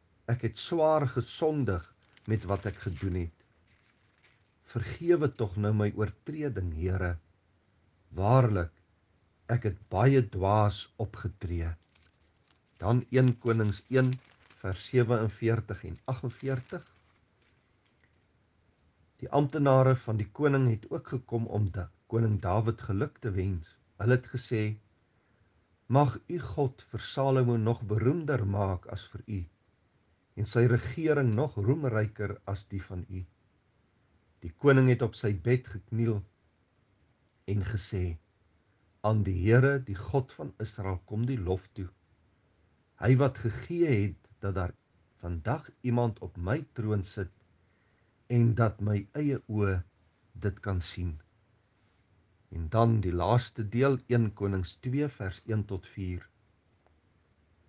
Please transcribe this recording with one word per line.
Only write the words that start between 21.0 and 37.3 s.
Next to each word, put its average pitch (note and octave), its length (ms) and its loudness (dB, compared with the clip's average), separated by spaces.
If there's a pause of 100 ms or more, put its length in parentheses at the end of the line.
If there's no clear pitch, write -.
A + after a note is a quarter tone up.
gekom A#2 400 -4
om G2+ 240 -2
da-, F2+ 180 -8 (180)
koning A2 340 0
Dawid G#2+ 400 0
geluk G#2+ 380 -4
te A2+ 120 -6
wens. F#2 440 -4 (220)
Hulle A#2+ 180 2
het B2 120 -2
gesê: A2 500 -4 (1120)
"Mag B2+ 380 2
u E3+ 120 -6
God C3 420 -4 (100)
vir G#2+ 100 -8
Salomo C3 560 2
nog A2+ 240 0
beroemder B2 640 0
maak G2 380 -2 (100)
as F#2 160 -10
vir - 160 -14
u, G#2 120 -6 (1000)
en G#2 80 -4
sy - 240 2
regering C#3+ 640 2
nog C#3 240 0
roemryker G#2+ 800 0 (100)
as G2 240 -6
die G2 140 -8
van F#2 240 -10
u." F#2 160 -10 (1200)
Die E2+ 80 -12
koning C3+ 400 6
het B2 100 2
op A2 160 -2
sy G#2+ 160 -2
bed A#2+ 340 0
gekniel A2 520 -2 (1300)